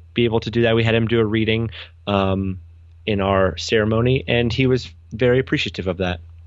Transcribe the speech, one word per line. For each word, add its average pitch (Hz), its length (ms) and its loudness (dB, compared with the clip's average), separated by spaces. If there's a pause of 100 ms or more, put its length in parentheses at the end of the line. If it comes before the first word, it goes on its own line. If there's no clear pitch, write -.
(140)
be 120 100 0
able 117 180 2
to - 100 -8
do 117 120 0
that. 113 120 4
We 113 100 2
had 113 100 2
him 117 120 2
do 117 120 2
a 110 60 4
reading, 110 440 0 (380)
um, 95 540 0 (440)
in 104 140 0
our 95 380 2
ceremony, 113 680 2
and 120 280 0
he 131 140 2
was 127 220 0 (220)
very 123 280 2
appreciative 110 480 -4
of 87 100 -2
that. 90 240 -4 (260)